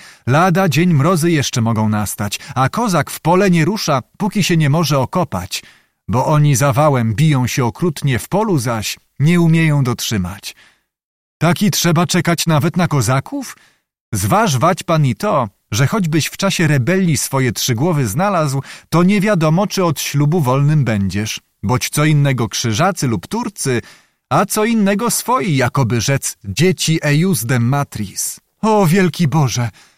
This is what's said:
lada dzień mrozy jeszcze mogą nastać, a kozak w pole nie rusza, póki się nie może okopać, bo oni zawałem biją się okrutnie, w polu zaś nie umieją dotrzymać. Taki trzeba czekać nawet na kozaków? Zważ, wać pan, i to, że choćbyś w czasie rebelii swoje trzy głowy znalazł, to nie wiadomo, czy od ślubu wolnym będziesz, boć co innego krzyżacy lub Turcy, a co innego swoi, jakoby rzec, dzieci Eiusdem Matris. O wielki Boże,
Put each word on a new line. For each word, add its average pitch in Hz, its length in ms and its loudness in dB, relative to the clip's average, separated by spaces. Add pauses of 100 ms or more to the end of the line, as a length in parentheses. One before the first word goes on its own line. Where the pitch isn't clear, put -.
(280)
lada 180 420 2
dzień 170 240 2
mrozy 160 380 2
jeszcze 135 300 0
mogą 110 280 0
nastać, 104 500 -4 (160)
a 131 140 0
kozak 190 420 -2
w - 80 -12
pole 185 300 2
nie 165 160 2
rusza, 160 360 -2 (160)
póki 202 260 -2
się 175 140 0
nie 156 120 2
może 147 300 0
okopać, 113 640 -4 (440)
bo 123 180 0
oni 147 300 4
zawałem 123 600 2
biją 135 320 2
się 127 180 -2
okrutnie, 139 540 -2
w - 100 -10
polu 196 280 0
zaś 117 420 -4 (200)
nie 170 220 4
umieją 160 420 4
dotrzymać. 101 720 -4 (840)
Taki 175 340 0
trzeba 170 360 0
czekać 175 380 -2
nawet 160 320 0
na 185 100 0
kozaków? 135 680 -4 (560)
Zważ, 147 440 0
wać 165 260 0
pan, 156 220 2
i 123 100 0
to, 147 340 -2 (220)
że 131 160 0
choćbyś 170 400 0
w - 100 -12
czasie 180 300 0
rebelii 156 500 2
swoje 131 340 -2
trzy - 240 -2
głowy 143 320 0
znalazł, 151 540 -2 (280)
to 170 140 2
nie 196 180 4
wiadomo, 180 460 2
czy 190 180 -2
od 165 140 -2
ślubu 147 420 0
wolnym 143 420 2
będziesz, 104 560 -2 (240)
boć 120 260 -2
co 151 160 0
innego 143 440 2
krzyżacy 139 580 -2
lub 107 200 -4
Turcy, 139 540 -4 (480)
a 170 160 2
co 214 200 -2
innego 214 460 0
swoi, 240 440 -2
jakoby 123 460 0
rzec, - 420 -4
dzieci 160 640 0
Eiusdem 143 580 0
Matris. - 760 -6 (220)
O 214 260 4
wielki 175 400 2
Boże, 123 420 0 (280)